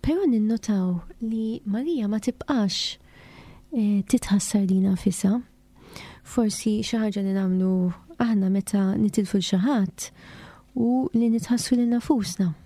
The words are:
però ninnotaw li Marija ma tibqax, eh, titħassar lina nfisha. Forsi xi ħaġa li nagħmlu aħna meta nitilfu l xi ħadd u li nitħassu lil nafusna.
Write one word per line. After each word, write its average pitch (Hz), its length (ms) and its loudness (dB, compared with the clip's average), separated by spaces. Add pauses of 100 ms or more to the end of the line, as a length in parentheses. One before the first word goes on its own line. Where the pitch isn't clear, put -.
però 349 280 2
ninnotaw 208 680 0 (220)
li 220 440 -4
Marija 233 420 -2
ma 214 140 -2
tibqax, - 720 -2 (800)
eh, 208 320 2
titħassar 202 640 2
lina 190 240 2
nfisha. 196 460 0 (840)
Forsi 214 580 0
xi 226 160 -2
ħaġa 208 240 -2
li 190 140 0
nagħmlu 185 380 2 (480)
aħna 202 280 2
meta 196 320 0 (160)
nitilfu 208 400 0
l 180 60 0
xi 185 160 2
ħadd 208 480 0 (720)
u 247 340 2
li 233 160 2
nitħassu 233 480 0
lil 240 120 2
nafusna. 208 600 0 (140)